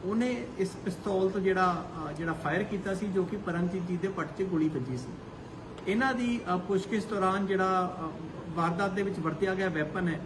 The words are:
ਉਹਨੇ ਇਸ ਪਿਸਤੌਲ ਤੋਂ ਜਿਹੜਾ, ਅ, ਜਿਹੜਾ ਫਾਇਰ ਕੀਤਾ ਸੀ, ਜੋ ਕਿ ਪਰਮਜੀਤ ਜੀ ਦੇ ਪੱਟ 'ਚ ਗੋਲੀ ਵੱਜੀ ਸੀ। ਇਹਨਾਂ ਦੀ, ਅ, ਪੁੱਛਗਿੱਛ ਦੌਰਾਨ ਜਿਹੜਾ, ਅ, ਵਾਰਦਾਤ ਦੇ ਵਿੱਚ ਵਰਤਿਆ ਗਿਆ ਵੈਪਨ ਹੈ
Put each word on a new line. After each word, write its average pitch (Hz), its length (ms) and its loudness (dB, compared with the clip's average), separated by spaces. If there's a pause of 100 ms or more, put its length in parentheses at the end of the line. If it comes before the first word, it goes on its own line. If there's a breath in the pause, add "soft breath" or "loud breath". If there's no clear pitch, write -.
ਉਹਨੇ 240 440 0 (100)
ਇਸ 185 120 0 (160)
ਪਿਸਤੌਲ 190 440 2
ਤੋਂ 196 120 0
ਜਿਹੜਾ, 185 440 4 (240)
ਅ, 147 40 -6
ਜਿਹੜਾ 165 200 -2
ਫਾਇਰ 180 300 0
ਕੀਤਾ 196 300 -2
ਸੀ, 190 140 -2
ਜੋ 185 160 2
ਕਿ 202 140 -2
ਪਰਮਜੀਤ 180 500 0
ਜੀ 180 100 0
ਦੇ 185 100 0
ਪੱਟ 165 320 -4
'ਚ 196 40 2
ਗੋਲੀ 160 260 4
ਵੱਜੀ 127 280 -2
ਸੀ। - 100 -8 (800)
ਇਹਨਾਂ 240 260 2
ਦੀ, 240 280 0 (120)
ਅ, 180 40 2
ਪੁੱਛਗਿੱਛ 196 480 0
ਦੌਰਾਨ 190 420 2
ਜਿਹੜਾ, 190 520 2
ਅ, 160 280 -6 (280)
ਵਾਰਦਾਤ 170 360 2
ਦੇ 196 120 0
ਵਿੱਚ 190 160 -2
ਵਰਤਿਆ 160 360 0
ਗਿਆ 190 140 2
ਵੈਪਨ 156 380 0
ਹੈ 160 180 0